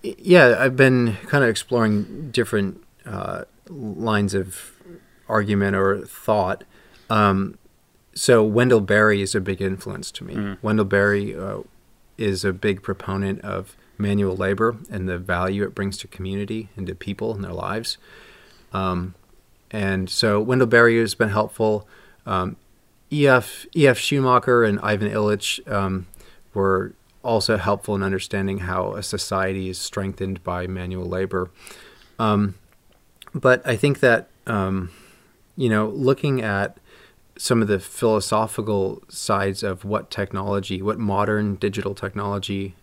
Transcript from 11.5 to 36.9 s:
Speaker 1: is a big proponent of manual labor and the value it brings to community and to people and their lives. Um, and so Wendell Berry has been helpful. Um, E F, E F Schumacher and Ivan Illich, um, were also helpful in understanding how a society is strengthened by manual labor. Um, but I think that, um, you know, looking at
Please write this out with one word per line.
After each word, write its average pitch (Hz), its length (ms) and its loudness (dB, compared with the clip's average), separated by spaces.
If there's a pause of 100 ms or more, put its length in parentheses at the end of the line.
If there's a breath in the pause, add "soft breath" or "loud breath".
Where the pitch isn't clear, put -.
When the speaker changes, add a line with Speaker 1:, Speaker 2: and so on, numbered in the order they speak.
Speaker 1:
is 101 280 -2
a 95 80 0
big 95 280 -2
proponent 98 600 -4
of 95 340 -8 (220 soft breath)
manual 101 400 0
labor 101 400 0 (120)
and 92 200 -6
the 90 80 -4
value 92 460 -2
it - 120 -6
brings 98 220 -6
to - 100 -14
community 101 680 -8
and 95 100 -8
to 90 80 -8
people 110 380 -6
and 98 100 -8
their 92 100 -8
lives. 98 440 -6 (720 loud breath)
Um, 90 440 -4 (560)
and 98 380 -2
so 107 300 2
Wendell 127 280 2
Berry 117 320 6
has 110 160 0
been 110 140 0
helpful. 107 560 -2 (400 soft breath)
Um, 95 300 -4 (560)
E 147 160 4
F, - 380 4 (100)
E 156 120 6
F 120 100 6
Schumacher 127 680 4
and 104 180 2
Ivan 104 300 -2
Illich, 104 480 -2 (100)
um, 95 380 -2 (460 loud breath)
were 98 400 0 (300)
also 113 340 2
helpful 101 380 -2
in 98 80 -2
understanding 98 560 -4
how 92 340 -4
a 101 100 -8
society 95 680 -4
is 92 80 -10
strengthened 95 680 -6
by 90 240 -6
manual 92 380 -8
labor. 92 440 -4 (680 loud breath)
Um, 104 380 2 (800)
but 127 340 4
I 120 80 2
think 139 240 0
that, 120 300 4 (180)
um, 95 440 -2 (680 soft breath)
you 135 100 0
know, 113 220 2
looking 139 520 0
at 101 360 -2 (600 soft breath)